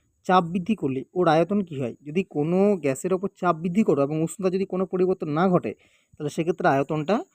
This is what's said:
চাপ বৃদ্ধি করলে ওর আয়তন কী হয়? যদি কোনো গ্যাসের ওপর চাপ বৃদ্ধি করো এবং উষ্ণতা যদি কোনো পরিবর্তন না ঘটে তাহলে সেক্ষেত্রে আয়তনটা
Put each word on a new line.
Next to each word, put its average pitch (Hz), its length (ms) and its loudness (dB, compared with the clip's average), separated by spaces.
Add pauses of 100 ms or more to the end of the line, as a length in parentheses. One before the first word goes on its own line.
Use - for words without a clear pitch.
(240)
চাপ 185 200 4
বৃদ্ধি 180 320 -4
করলে 135 280 -4 (100)
ওর 180 140 2
আয়তন 170 340 2
কী 151 200 -6
হয়? 117 200 -6
যদি 151 220 -2
কোনো 185 520 2
গ্যাসের 151 380 -2
ওপর 190 140 -2 (120)
চাপ 175 160 2
বৃদ্ধি 180 280 0
করো 143 200 2
এবং 156 200 -2
উষ্ণতা 180 260 -2
যদি 190 160 -2
কোনো 185 200 -4
পরিবর্তন 180 440 -2
না 165 200 2
ঘটে 160 240 0 (380)
তাহলে 151 180 -8
সেক্ষেত্রে 175 380 -2
আয়তনটা 151 480 0 (200)